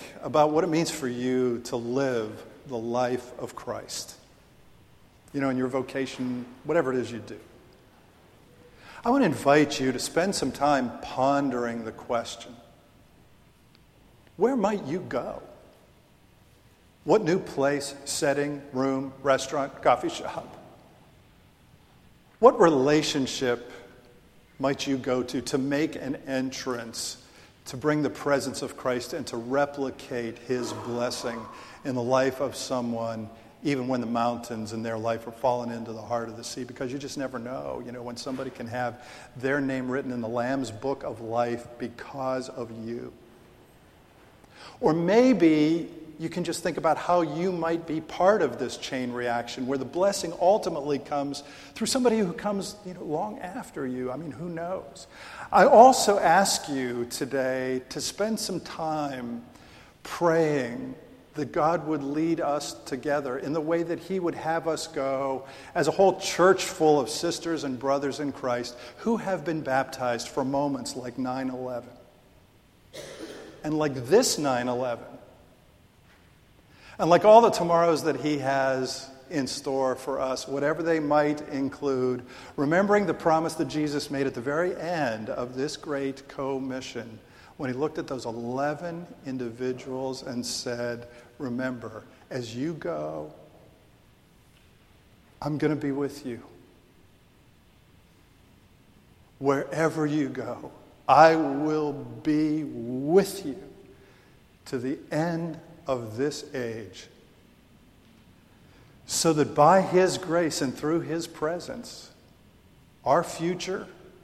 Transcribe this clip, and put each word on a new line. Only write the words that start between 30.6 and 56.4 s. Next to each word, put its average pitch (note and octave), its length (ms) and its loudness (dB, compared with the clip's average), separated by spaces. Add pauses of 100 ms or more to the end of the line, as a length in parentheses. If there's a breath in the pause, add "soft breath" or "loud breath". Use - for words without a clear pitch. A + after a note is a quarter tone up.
blessing A#2+ 680 -4 (440 loud breath)
in C3+ 100 -4
the B2+ 80 -2
life B2+ 400 2
of B2+ 140 -2
someone, A2+ 760 -4 (340 loud breath)
even C3 240 0
when C3 120 0
the A#2 60 -2
mountains A#2 680 -2
in A2+ 100 -6
their A2+ 140 -4
life A2+ 280 -2
are A#2+ 60 -10
falling A#2+ 400 0
into A2+ 200 -8
the A2 100 -10
heart A#2 280 -4
of A2 80 -12
the A#2 60 -14
sea? B2+ 200 -8
Because A#2+ 280 -8
you C#3 80 -6
just C#3 180 -10
never B2+ 220 -4
know, C3 440 -8
you B2 80 -12
know, A#2+ 120 -10
when A#2+ 120 -8
somebody C3 360 -8
can A#2+ 160 -12
have A#2+ 360 -4 (340 loud breath)
their C3+ 220 2
name C3 300 -2
written C3 220 -2
in B2 100 -4
the A2 60 -4
Lamb's B2 420 -2
Book C3 340 -6
of B2 160 -8
Life A#2+ 460 -2 (140)
because C3 680 -6
of A#2 200 -10 (180)
you. B2 240 -8 (1700 loud breath)
Or E3 120 6
maybe E3+ 960 6 (300)
you D#3+ 100 -6
can F3 140 -4
just E3 180 -4
think E3+ 160 -2
about D#3 200 2
how F3 240 2
you E3 300 0
might E3 360 -2
be D#3 140 -4
part F#3 420 4
of A#2+ 160 -2
this A#2+ 180 -4
chain B2+ 340 -6
reaction A#2+ 540 -4
where C3+ 140 0
the C3+ 40 -4
blessing F3 560 0
ultimately E3 600 2
comes C#3+ 420 -4 (320 loud breath)
through A3 140 -4
somebody A#3+ 320 4
who F#3 140 0
comes, G3 420 -4 (100)
you F3+ 80 -10
know, D#3+ 100 -14
long F#3 360 -4
after F3+ 480 -8
you. B2+ 240 -6
I B2+ 40 -8
mean, D#3 140 -10
who D3 180 -10
knows? E3+ 600 -10 (440 loud breath)
I F#3 140 10
also A#3+ 540 12
ask F3 500 4